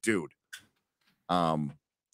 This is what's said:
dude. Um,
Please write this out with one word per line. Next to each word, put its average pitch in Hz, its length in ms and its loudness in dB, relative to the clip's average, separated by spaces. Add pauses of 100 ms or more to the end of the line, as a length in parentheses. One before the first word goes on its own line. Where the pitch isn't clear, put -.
dude. 95 280 -2 (960)
Um, 80 440 0 (400)